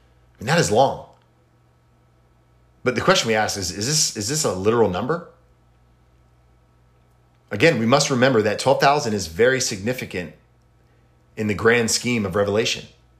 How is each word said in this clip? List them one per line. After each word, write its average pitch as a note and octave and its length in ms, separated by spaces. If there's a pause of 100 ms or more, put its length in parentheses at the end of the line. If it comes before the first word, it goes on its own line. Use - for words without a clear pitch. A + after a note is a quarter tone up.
(360)
I - 80
mean, G#2+ 40
that E3 120
is G2+ 120
long. A#2 360 (1800)
But E3+ 100
the A#2+ 80
question F#3 260
we A2+ 60
ask G#2+ 240
is, F2 140
is G#2 160
this, D3+ 280
is G#2+ 140
this D3+ 160
a G#2 80
literal G#2 360
number? B2+ 400 (2250)
Again, A#2+ 300
we A2+ 80
must C#3+ 240
remember B2 320
that G#2 160
twelve - 200
thousand C#3 360
is F2+ 120
very A#2+ 320
significant G2 760 (1000)
in G#2+ 120
the G#2 80
grand A2+ 340
scheme A#2+ 340
of F#2 120
Revelation. G2+ 500 (340)